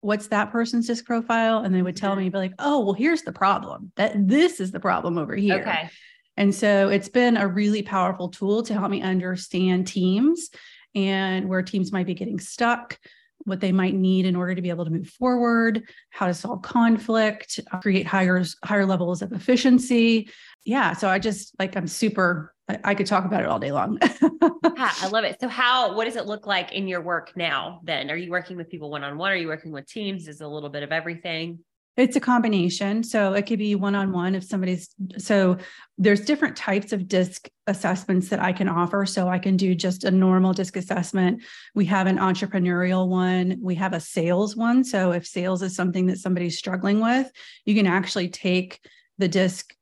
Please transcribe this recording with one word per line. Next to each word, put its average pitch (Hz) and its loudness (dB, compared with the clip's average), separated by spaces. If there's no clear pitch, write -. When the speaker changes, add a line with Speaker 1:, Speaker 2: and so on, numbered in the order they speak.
Speaker 1:
What's 208 0
that 214 0
person's 233 0
disc 233 -4
profile?" 226 2
And 196 0
they 180 4
would 180 -2
tell 196 -2
Speaker 2:
Mm-hmm. 196 -2
Speaker 1:
me, 185 0
be 190 -2
like, 190 -4
"Oh, 285 2
well, 202 2
here's 302 0
the - -10
problem. - -2
That, 208 2
this 311 4
is 185 -4
the 185 -6
problem 175 0
over 156 -4
here." 196 2
Speaker 2:
Okay. 170 -4
Speaker 1:
And 202 4
so 196 4
it's 202 0
been 247 4
a 202 2
really 208 0
powerful 185 -2
tool 202 -2
to 226 -6
help 190 -2
me 202 -2
understand 185 0
teams 208 0
and 190 0
where 185 0
teams 185 -2
might 180 0
be 185 -4
getting 190 -6
stuck, - -2
what 190 -6
they 190 0
might 185 2
need 185 2
in 180 2
order 180 -2
to 180 -6
be 180 -4
able 170 -4
to 160 -4
move 170 -4
forward, 233 2
how - -2
to 180 0
solve 190 -8
conflict, 226 2
uh, 185 -8
create 196 2
higher, 185 2
higher 202 2
levels 180 0
of 196 -8
efficiency. 240 4
Yeah. 208 0
So 196 -2
I 190 2
just, 208 -4
like, 190 -4
I'm 170 -4
super, 175 -2
I, 196 -6
I 202 2
could 202 0
talk 190 2
about 190 0
it 165 -2
all 156 0
day 143 -4
long. 202 -2
<laughs> - 4
Speaker 2:
Yeah, 240 0
I 190 -2
love 220 0
it. 170 -2
So 254 -4
how, 240 2
what 220 0
does 240 -6
it 214 -4
look 208 -8
like 185 -2
in 196 -4
your 180 -4
work 170 -6
now 170 -4
then? 143 -4
Are 156 -4
you 175 -8
working 175 -6
with 165 -12
people 151 -12
one-on-one? 147 -4
Are 190 0
you 170 -4
working 156 -8
with 139 -12
teams? 196 -8
Is 151 -16
it 156 -12
a 147 -10
little 147 -10
bit 143 -8
of 143 -8
everything? 165 -6
Speaker 1:
It's 254 4
a 294 2
combination. 208 2
So 208 0
it 202 2
could 208 -2
be 208 0
one-on-one 190 0
if 185 -6
somebody's, 185 -4
so 190 2
there's 202 4
different 294 0
types 208 -4
of 185 -4
disc 185 -2
assessments 185 0
that 202 -2
I 185 0
can 190 -2
offer. 175 0
So 185 0
I 180 0
can 190 2
do 185 2
just 180 -2
a 196 2
normal 185 4
disc 185 -4
assessment. 185 0
We 208 2
have 190 2
an 190 2
entrepreneurial 185 0
one. 185 0
We 185 -2
have 185 -2
a 170 -4
sales 180 -2
one. 240 2
So 190 0
if 175 -4
sales 185 -4
is 185 -6
something 180 0
that 185 0
somebody's 175 -2
struggling 196 0
with, 254 0
you 208 2
can 208 4
actually 185 0
take 185 -2
the 190 2
disc 185 0